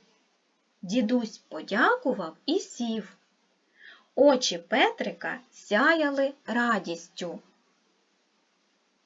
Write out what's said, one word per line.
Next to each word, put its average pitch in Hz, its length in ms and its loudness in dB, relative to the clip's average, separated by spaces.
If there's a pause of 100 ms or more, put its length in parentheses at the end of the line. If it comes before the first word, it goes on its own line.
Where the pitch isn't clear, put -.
(840)
Дідусь 220 560 0
подякував 233 1000 -2 (100)
і 349 120 0
сів. 226 580 -6 (1000)
Очі 254 440 4
Петрика 214 840 -2 (120)
сяяли 277 800 0 (140)
радістю. 190 920 -4 (1700)